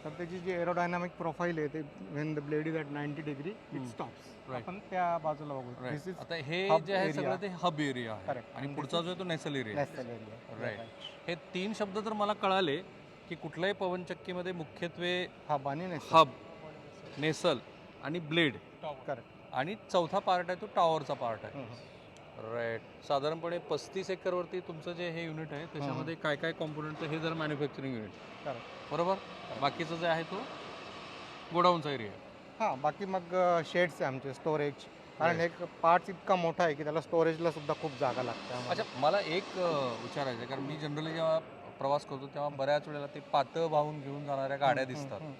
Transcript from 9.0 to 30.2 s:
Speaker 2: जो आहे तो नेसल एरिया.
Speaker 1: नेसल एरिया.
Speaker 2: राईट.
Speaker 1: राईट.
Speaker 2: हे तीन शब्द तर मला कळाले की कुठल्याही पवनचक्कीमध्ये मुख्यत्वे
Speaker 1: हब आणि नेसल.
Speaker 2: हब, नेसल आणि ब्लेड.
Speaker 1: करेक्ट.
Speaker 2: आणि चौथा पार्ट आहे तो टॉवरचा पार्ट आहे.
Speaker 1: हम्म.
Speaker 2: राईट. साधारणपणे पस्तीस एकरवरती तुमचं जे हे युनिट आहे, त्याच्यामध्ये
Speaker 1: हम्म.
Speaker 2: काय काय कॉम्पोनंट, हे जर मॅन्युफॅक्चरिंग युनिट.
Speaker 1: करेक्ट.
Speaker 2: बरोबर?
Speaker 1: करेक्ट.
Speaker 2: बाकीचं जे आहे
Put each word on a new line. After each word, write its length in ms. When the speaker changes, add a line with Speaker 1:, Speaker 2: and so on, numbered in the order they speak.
Speaker 2:
जो 60
आहे 80
तो 40
नेसल 320
एरिया. 200
Speaker 1:
नेसल 340
एरिया. 520
Speaker 2:
राईट. 160
Speaker 1:
राईट. 120
Speaker 2:
हे 80
तीन 380
शब्द 320
तर 80
मला 200
कळाले 440
की 60
कुठल्याही 380
पवनचक्कीमध्ये 760
मुख्यत्वे 760
Speaker 1:
हब 180
आणि 200
नेसल. 280
Speaker 2:
हब, 140
नेसल 400
आणि 160
ब्लेड. 360
Speaker 1:
करेक्ट. 720
Speaker 2:
आणि 220
चौथा 280
पार्ट 300
आहे 120
तो 40
टॉवरचा 380
पार्ट 300
आहे. 180
Speaker 1:
हम्म. 120
Speaker 2:
राईट. 280
साधारणपणे 500
पस्तीस 520
एकरवरती 500
तुमचं 320
जे 180
हे 160
युनिट 260
आहे, 140
त्याच्यामध्ये 480
Speaker 1:
हम्म. 100
Speaker 2:
काय 120
काय 160
कॉम्पोनंट, 460
हे 220
जर 140
मॅन्युफॅक्चरिंग 640
युनिट. 140
Speaker 1:
करेक्ट. 480
Speaker 2:
बरोबर? 220
Speaker 1:
करेक्ट. 460
Speaker 2:
बाकीचं 340
जे 120
आहे 160